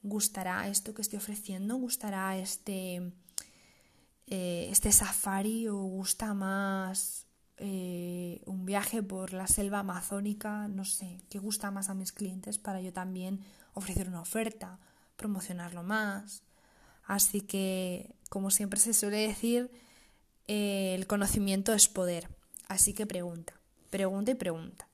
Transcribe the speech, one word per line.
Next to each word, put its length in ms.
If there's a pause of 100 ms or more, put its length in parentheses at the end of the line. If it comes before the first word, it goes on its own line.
"¿gustará 640
esto 260
que 80
estoy 160
ofreciendo? 580
¿Gustará 640
este, 720 (1160)
eh, 420
este 220
safari 760
o 80
gusta 560
más, 920 (300)
eh, 880
un 200
viaje 360
por 300
la 160
selva 320
amazónica?". 880
No 160
sé, 440
¿qué 120
gusta 320
más 160
a 60
mis 180
clientes 460
para 220
yo 120
también 480 (340)
ofrecer 340
una 120
oferta, 580 (380)
promocionarlo 640
más? 640 (600)
Así 360
que, 720 (140)
como 220
siempre 280
se 160
suele 220 (120)
decir, 420 (760)
eh, 480
el 120
conocimiento 680
es 140
poder. 400 (400)
Así 260
que 120
pregunta, 480 (360)
pregunta 400
y 40
pregunta. 600